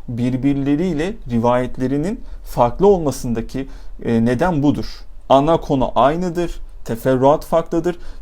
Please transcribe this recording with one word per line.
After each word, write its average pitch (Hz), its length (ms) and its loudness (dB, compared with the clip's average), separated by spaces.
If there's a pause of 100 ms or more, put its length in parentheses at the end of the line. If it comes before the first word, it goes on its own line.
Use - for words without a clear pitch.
birbirleriyle 139 1040 0 (160)
rivayetlerinin 127 960 0 (200)
farklı - 440 2
olmasındaki, 131 800 0 (380)
e, 117 200 2
neden 139 380 2
budur. 123 220 2 (440)
Ana 151 320 6
konu 135 340 0
aynıdır, 160 640 0 (260)
teferruat 131 600 2
farklıdır. 165 520 0 (240)